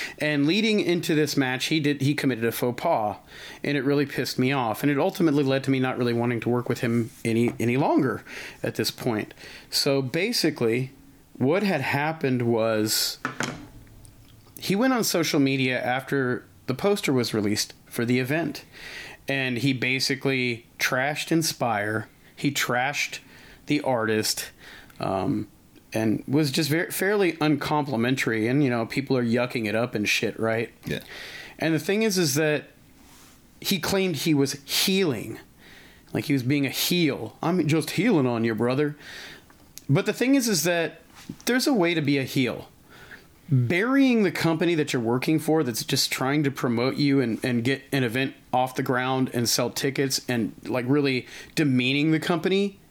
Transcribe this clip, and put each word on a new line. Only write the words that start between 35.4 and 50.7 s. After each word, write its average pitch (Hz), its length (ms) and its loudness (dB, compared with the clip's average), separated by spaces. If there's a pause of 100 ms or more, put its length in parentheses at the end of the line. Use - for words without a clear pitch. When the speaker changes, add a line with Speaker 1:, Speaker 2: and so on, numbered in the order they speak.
Speaker 1:
like - 140 -4
he 143 80 0
was 127 100 0
being 139 220 2
a 123 40 -2
heel. 131 720 0
"I'm 170 240 2
just 151 240 2
healing 170 360 2
on 117 160 0
you, 113 120 0
brother." 135 400 0 (920)
But 160 160 4
the - 80 -2
thing 262 220 2
is, 240 140 2
is 160 140 0
that 170 380 0 (440)
there's 247 220 2
a 294 60 4
way 175 200 4
to 160 80 2
be 139 160 2
a 135 60 0
heel. 127 460 -2 (800)
Burying 220 760 4
the 170 80 2
company 165 440 2
that 151 180 0
you're 127 80 0
working 127 360 2
for 156 260 2
that's 120 200 -2
just - 280 -2
trying 143 320 0
to 135 80 0
promote 123 440 0
you 139 240 4
and, 117 240 0
and 123 200 0
get 135 280 0
an 135 120 2
event 127 300 0 (200)
off 127 220 0
the 143 80 -2
ground 131 500 0
and 120 140 0
sell 120 220 0
tickets 135 600 -2
and, 120 240 -2 (120)
like, 123 220 -4